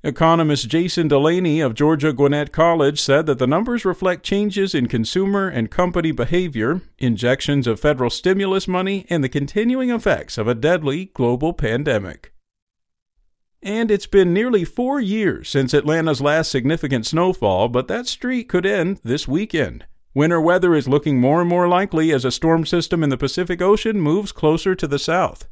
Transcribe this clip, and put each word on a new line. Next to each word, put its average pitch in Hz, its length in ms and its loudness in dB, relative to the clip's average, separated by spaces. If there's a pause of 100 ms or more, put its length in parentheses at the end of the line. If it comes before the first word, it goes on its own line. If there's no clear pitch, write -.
Economist 156 640 2
Jason 165 400 0
Delaney 156 540 2
of 123 140 0
Georgia 151 380 2
Gwinnett 143 380 0
College 160 500 2
said 147 260 2
that 135 120 0
the 127 80 2
numbers 226 380 0
reflect 180 400 -2
changes 196 500 -2
in 131 140 0
consumer 190 580 -2
and 117 240 -4
company 175 400 0
behavior, 139 720 -2 (180)
injections 123 720 0
of 110 100 0
federal 131 320 0
stimulus 190 560 -2
money, 185 420 -4
and 165 140 0
the - 60 -2
continuing 233 600 -2
effects 208 460 -2
of 110 120 -2
a 123 80 0
deadly 156 580 -2
global 127 380 0
pandemic. 113 800 -4 (1300)
And 233 280 -2
it's 202 160 0
been 185 260 4
nearly 220 320 2
four 262 380 -2
years 196 480 -2
since 135 240 0
Atlanta's 151 480 0
last 151 280 0
significant 135 540 -2
snowfall, 120 640 0
but 123 200 -2
that 240 180 -4
streak 247 420 -4
could 180 160 0
end 190 400 -2
this 123 240 -4
weekend. 139 560 -4 (300)
Winter 160 260 2
weather 175 340 4
is 131 140 2
looking 139 320 2
more 147 220 4
and 175 80 0
more 175 180 2
likely 175 420 2
as 131 140 0
a 127 60 0
storm 165 340 0
system 170 380 0
in 147 80 2
the 127 80 -2
Pacific 175 420 -4
Ocean 208 400 2
moves 175 320 0
closer 165 420 0
to 175 120 -4
the 139 120 -2
south. 165 540 -2